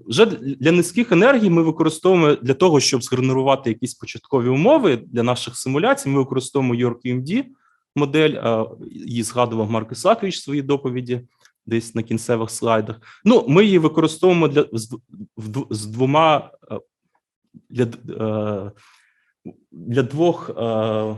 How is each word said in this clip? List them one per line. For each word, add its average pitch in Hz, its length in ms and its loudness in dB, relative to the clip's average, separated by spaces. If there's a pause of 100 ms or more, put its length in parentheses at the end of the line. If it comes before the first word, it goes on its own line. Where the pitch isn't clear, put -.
вже 165 180 4
для 139 460 0
низьких 175 400 0
енергій 214 380 4
ми 165 140 4
використовуємо 160 720 2
для 127 180 0
того, 156 260 4
щоб 123 240 0
згенерувати 131 640 0
якісь 117 240 -6
початкові - 560 -4
умови 175 480 4
для 117 260 -4
наших 123 340 -4
симуляцій, 165 520 -2
ми 139 100 2
використовуємо 127 680 -2
York 120 160 -8
U 127 100 -4
M 127 80 -4
D 208 200 -2 (520)
модель, 147 360 2
е, 117 340 -2 (260)
її 120 320 -6
згадував 113 480 -2
Марк 110 200 -4
Ісакович 190 440 0
в - 80 -12
своїй 143 180 -4
доповіді 127 600 -4 (440)
десь 113 300 -4
на 117 80 -2
кінцевих 113 480 -4
слайдах. 110 760 -4
Ну, 220 220 6
ми 180 180 6
її 190 120 6
використовуємо 160 720 2
для, 139 240 2
з, 113 260 -8 (400)
в, 110 320 -8
з 107 160 -8
двома, 139 640 2 (200)
е, 104 80 -10 (920)
для, 120 180 -2 (220)
е, 107 640 -6 (1000)
для 117 320 -2
двох, 160 460 -2
е, 110 680 -4